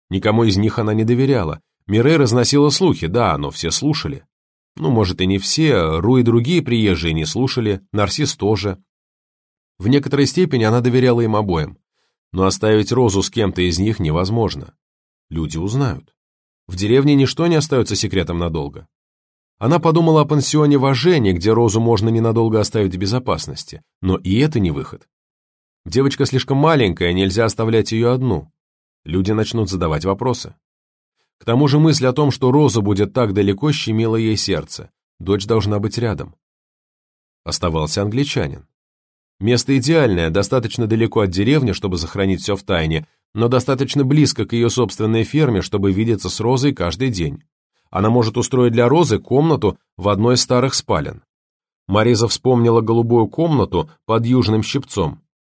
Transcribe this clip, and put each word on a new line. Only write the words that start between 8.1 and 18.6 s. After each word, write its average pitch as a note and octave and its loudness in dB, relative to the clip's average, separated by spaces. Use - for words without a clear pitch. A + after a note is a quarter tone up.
тоже. G2 -2
В F#2+ -2
некоторой C#3 2
степени D3 0
она A2 2
доверяла B2 2
им A2 0
обоим, F2+ -2
но F#2 0
оставить G#2+ 2
Розу A2 2
с - -6
кем-то F#2+ -2
из E2+ 0
них G#2+ -2
невозможно. F#2 -2
Люди D#2+ -6
узнают. G#2+ -4
В F2+ -12
деревне C3 2
ничто C#3 2
не E3+ 2
остаётся C3 0
секретом E2+ -4
надолго. D#2+ -6